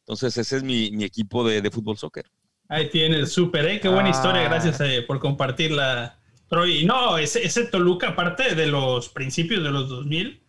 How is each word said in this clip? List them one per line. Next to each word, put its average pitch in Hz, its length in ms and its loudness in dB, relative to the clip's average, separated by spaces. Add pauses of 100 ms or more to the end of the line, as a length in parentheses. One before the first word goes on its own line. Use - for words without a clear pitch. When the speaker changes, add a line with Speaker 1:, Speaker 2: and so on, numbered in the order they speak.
Speaker 1:
Entonces, 113 360 -6
ese 120 220 -2
es 135 40 -4
mi, 120 300 0
mi 104 120 -2
equipo 113 420 -2
de, 110 160 2
de 104 80 0
fútbol 107 260 -6
soccer. - 300 -12 (420)
Speaker 2:
Ahí 151 220 -2
tienes, 156 420 2
súper, 160 340 2
¿eh? 208 140 -2
Qué 196 80 0
buena 190 200 4
Speaker 3:
Ah. 185 40 4
Speaker 2:
historia, 185 300 2
gracias, 160 380 0
eh, 131 260 0
por 135 140 -2
compartirla, 139 960 -2 (300)
Troy. 170 300 2
Y 156 60 2
no, 233 340 2
ese, 156 280 0
ese 233 200 0
Toluca, 180 420 2
aparte 175 480 0
de 160 100 2
los 131 440 0
principios 165 520 -2
de 143 80 -2
los 135 180 -2
dos 131 180 -8
mil 180 420 -4